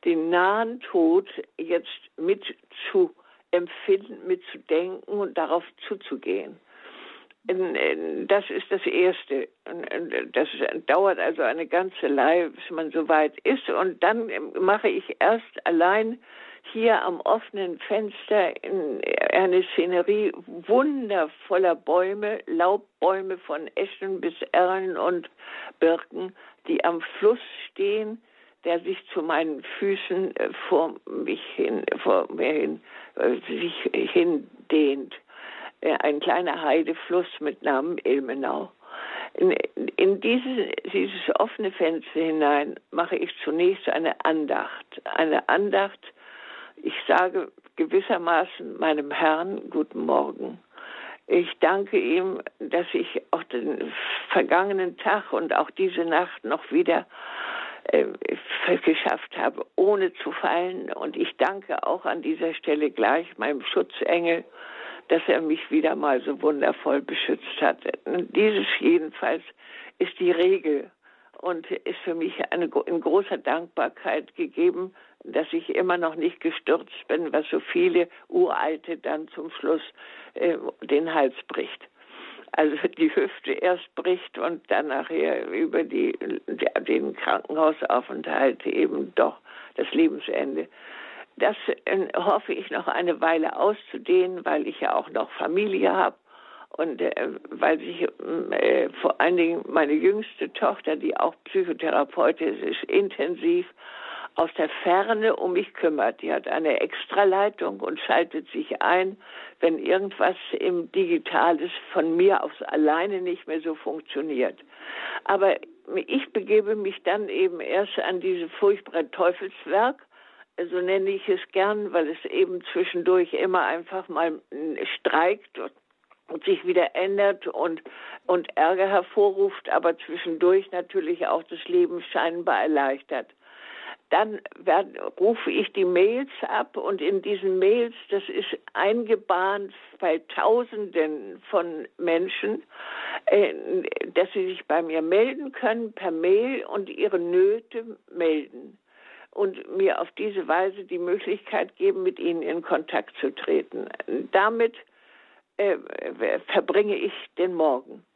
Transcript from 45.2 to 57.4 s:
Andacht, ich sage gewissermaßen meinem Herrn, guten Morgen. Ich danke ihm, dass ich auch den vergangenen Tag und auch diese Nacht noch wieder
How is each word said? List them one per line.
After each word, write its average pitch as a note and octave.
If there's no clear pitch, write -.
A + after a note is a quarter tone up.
Andacht, G3
ich -
sage F3+
gewissermaßen E3+
meinem D3+
Herrn, E3
guten -
Morgen. -
Ich F3
danke G3
ihm, F#3
dass E3+
ich -
auch D#3+
den -
vergangenen F#3
Tag G3+
und -
auch D3
diese F3+
Nacht E3
noch C3+
wieder E3